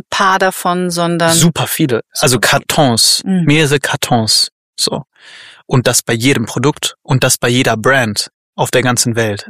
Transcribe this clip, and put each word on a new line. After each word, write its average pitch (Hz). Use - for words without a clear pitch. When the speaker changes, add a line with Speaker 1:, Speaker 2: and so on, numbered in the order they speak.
Speaker 1:
paar 190
davon, 180
sondern 170
Speaker 2:
Super 160
viele. 123
Also 131
Speaker 1:
Super 104
viele. 139
Speaker 2:
Kartons, -
Speaker 1:
Mhm. 185
Speaker 2:
mehrere 147
Kartons. -
So. -
Und 127
das 123
bei 120
jedem 120
Produkt -
und 135
das 131
bei 123
jeder 123
Brand 117
auf 131
der 127
ganzen 120
Welt. 107